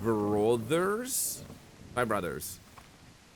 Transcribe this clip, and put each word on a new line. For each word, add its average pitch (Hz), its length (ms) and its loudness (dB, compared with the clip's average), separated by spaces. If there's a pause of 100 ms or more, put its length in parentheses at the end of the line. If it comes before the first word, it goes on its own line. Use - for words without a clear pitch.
brothers? 117 1400 2 (520)
Five 123 140 2
brothers. 87 500 -2 (760)